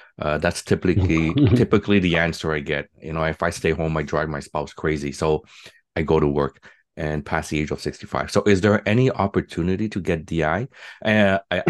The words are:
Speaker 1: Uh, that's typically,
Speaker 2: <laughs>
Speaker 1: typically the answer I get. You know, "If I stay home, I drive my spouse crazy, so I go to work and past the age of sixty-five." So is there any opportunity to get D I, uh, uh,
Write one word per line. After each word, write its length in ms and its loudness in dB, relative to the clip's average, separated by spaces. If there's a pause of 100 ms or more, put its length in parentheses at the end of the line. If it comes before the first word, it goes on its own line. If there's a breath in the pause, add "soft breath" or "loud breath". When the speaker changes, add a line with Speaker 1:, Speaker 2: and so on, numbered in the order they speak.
(200 loud breath)
Speaker 1:
Uh, 180 -2
that's 240 -2
typically, 720 2
Speaker 2:
<laughs> 220 4
Speaker 1:
typically 420 4
the 180 2
answer 360 -2
I 80 -2
get. 280 -4 (140)
You 100 -10
know, 120 -2
"If 180 -2
I 80 0
stay 220 0
home, 240 -2
I 60 0
drive 260 -2
my 120 -6
spouse 320 -8
crazy, 380 -4
so 340 -2 (540 loud breath)
I 40 0
go 180 2
to 80 4
work 420 -4 (280 loud breath)
and 260 -4
past 260 -4
the 100 -2
age 100 -2
of 100 -6
sixty-five." 500 -6
So 120 2
is 180 4
there 260 2
any 240 4
opportunity 800 -2
to 120 -6
get 260 -2
D 180 0
I, 240 -2 (360 loud breath)
uh, 340 4 (120)
uh, 200 0